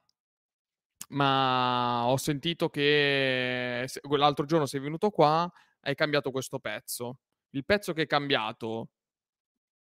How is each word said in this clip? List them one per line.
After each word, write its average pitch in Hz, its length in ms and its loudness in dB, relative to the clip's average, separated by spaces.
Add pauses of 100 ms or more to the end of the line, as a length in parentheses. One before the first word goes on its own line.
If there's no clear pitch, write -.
(1120)
ma 127 960 2
ho 131 100 2
sentito 156 520 -2
che 131 1200 0
se-, - 140 -10
quell'altro 143 440 2
giorno 151 220 2
sei 135 140 -4
venuto 160 300 -2
qua, 165 400 4 (300)
hai 139 140 -2
cambiato 147 360 0
questo 131 280 -6
pezzo. 120 600 -8 (300)
Il 139 140 -8
pezzo 202 280 0
che 156 100 0
hai 143 40 -2
cambiato, 117 840 -2 (1080)